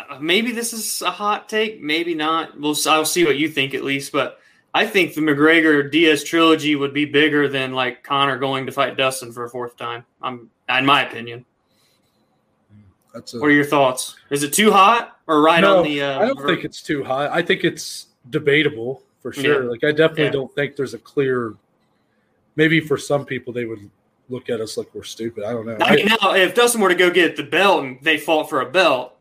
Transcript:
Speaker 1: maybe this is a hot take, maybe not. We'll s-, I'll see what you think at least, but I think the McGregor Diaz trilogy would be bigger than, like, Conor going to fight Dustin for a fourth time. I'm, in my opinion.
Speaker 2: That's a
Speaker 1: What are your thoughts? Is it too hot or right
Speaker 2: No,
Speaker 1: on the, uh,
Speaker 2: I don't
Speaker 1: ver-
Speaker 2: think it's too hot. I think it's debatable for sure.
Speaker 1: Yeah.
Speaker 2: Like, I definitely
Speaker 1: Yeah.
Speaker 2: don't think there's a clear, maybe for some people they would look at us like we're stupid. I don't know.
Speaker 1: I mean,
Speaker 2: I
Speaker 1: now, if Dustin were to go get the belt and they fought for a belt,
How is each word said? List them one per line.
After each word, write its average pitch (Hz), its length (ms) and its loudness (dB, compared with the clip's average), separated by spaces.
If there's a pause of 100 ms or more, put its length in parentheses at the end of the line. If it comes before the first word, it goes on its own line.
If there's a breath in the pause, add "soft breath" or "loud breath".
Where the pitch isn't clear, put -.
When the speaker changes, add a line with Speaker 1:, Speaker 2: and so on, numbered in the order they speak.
(220)
Speaker 1:
maybe 208 300 0
this 226 220 -6
is - 280 -8
a 170 80 -4
hot 208 400 -4
take, 214 320 -4
maybe 165 320 -2
not. 156 460 -4
We'll 147 140 -2
s-, 151 120 -4
I'll 156 180 2
see 170 220 0
what 135 120 2
you 151 120 -2
think 135 240 -4
at 131 100 -6
least, 139 280 -6
but 135 280 -4 (360 soft breath)
I 190 100 2
think 196 300 0
the 151 60 -2
McGregor 151 680 4
Diaz 151 340 4
trilogy 156 520 2
would 139 180 -4
be 147 120 -2
bigger 147 420 2
than, 131 260 -4
like, 127 300 -6
Conor 139 340 0
going 135 300 -4
to 123 40 -10
fight 127 240 -2
Dustin 131 360 -4
for 120 140 -12
a 117 40 -10
fourth 120 260 -12
time. 120 300 -12 (160)
I'm, 123 300 -12 (180)
in 131 160 2
my 139 220 4
opinion. 120 380 -14 (1700)
Speaker 2:
That's 117 200 -18
a 120 60 -10
Speaker 1:
What 147 80 -2
are 147 60 4
your 147 120 4
thoughts? 139 500 0 (140)
Is 143 140 -4
it 147 100 -6
too 208 180 4
hot 208 460 4 (100)
or 151 140 4
right 165 200 6
Speaker 2:
No, - 180 6
Speaker 1:
on 165 60 4
the, 143 160 -2
uh, 139 180 -2
Speaker 2:
I 208 80 0
don't 269 120 -4
Speaker 1:
ver- 139 80 -6
Speaker 2:
think 165 180 0
it's - 160 -14
too 143 220 -4
hot. 131 280 -4
I 165 100 -2
think 175 220 -2
it's - 440 -6 (220)
debatable 139 760 -2 (180)
for 120 100 -12
sure. 135 340 0
Speaker 1:
Yeah. 120 40 -4
Speaker 2:
Like, 120 140 -8
I 151 80 2
definitely 156 340 2
Speaker 1:
Yeah. 131 60 0
Speaker 2:
don't 135 240 -4
think 143 200 -4
there's 120 180 -6
a 113 60 -12
clear, 127 540 -2 (1000)
maybe 160 240 4
for 143 180 0
some 143 280 -2
people 123 280 -10
they 120 120 -6
would 104 240 -12 (400)
look 123 200 -10
at 117 120 -4
us 110 160 -10
like 110 180 -6
we're 101 80 -14
stupid. 113 400 -10
I 107 80 -6
don't 113 160 -6
know. 113 140 -8
Speaker 1:
I - 140 4
mean, 208 160 4
Speaker 2:
I 226 100 2
Speaker 1:
now, 196 120 2
if 185 220 2
Dustin 240 260 4
were 190 80 4
to 180 60 2
go 180 160 4
get 170 240 2
the 151 80 -8
belt 160 400 2
and 131 180 -12
they 156 160 0
fought 156 320 -2
for 143 120 -2
a 120 80 -4
belt, 147 520 2